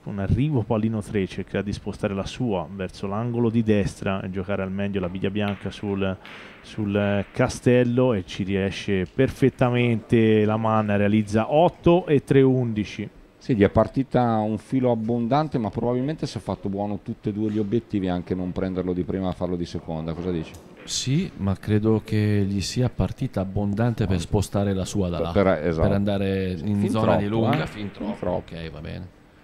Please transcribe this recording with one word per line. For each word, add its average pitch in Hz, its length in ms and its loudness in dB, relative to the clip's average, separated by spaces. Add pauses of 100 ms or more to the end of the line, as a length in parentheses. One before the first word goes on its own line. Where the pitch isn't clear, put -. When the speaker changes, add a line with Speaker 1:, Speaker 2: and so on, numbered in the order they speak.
Speaker 1:
un 107 140 -8
arrivo 113 440 0
pallino 110 380 0
tre, 98 280 -2
cercherà 98 340 -6
di 101 100 -4
spostare - 400 -6
la 95 140 -4
sua 101 420 -2
verso 98 380 -8
l'angolo 117 440 0
di 117 120 2
destra 101 580 0
e 95 100 -8
giocare 95 320 -4
al 95 100 -6
meglio 101 260 -4
la 90 100 -2
biglia 95 220 -4
bianca 101 400 -4
sul, 98 460 -4 (440)
sul 101 680 0
castello 123 840 2
e 95 140 0
ci - 160 -8
riesce 95 640 0
perfettamente 120 1400 4
Lamanna, 110 520 2
realizza 104 560 2
otto 170 540 4
e 147 180 2
tre 135 180 6
undici. 117 680 0 (300)
Speaker 2:
Sì, - 160 -2
gli 101 80 6
è 98 60 8
partita 120 680 2
un 107 200 0
filo 123 320 0
abbondante, 120 680 0
ma 104 120 -2
probabilmente 127 560 -2
si 117 120 -8
è - 20 -6
fatto - 280 -4
buono 101 340 -4
tutti - 260 -6
e 107 40 -2
due 107 180 -2
gli 107 80 -2
obiettivi, 104 500 -2
anche 90 260 -2
non 90 160 -4
prenderlo 92 420 -2
di 87 120 0
prima 92 260 -2
e 85 40 -4
farlo 90 220 -4
di 87 100 -4
seconda. 80 480 -6
Cosa 85 180 -4
dici? 80 200 -4 (320)
Speaker 3:
Sì, - 520 -2
ma 98 200 0
credo 107 480 2
che 104 400 2
gli 98 160 -2
sia 123 280 -2
partita - 520 -4
abbondante 101 640 0
per 92 140 2
spostare 101 540 0
la 92 100 -2
sua 95 240 -2
da 87 120 -2
là, 82 100 -2
Speaker 2:
Per, 95 160 4
esatto. 80 400 2
Speaker 3:
per - 60 2
andare 98 600 0
in 101 280 -2
Speaker 2:
Fin 101 100 2
Speaker 3:
zona 107 260 2
di 101 100 0
Speaker 2:
troppo, 110 140 0
Speaker 3:
lunga, 151 220 2
Speaker 2:
eh? - 60 -4
Speaker 3:
fin 104 200 -8
Speaker 2:
Fin - 40 -8
Speaker 3:
troppo. - 260 -8
Speaker 2:
troppo. 90 360 -4
Speaker 3:
Ok, 82 160 -10
va 76 100 -14
bene. 87 400 -12 (240)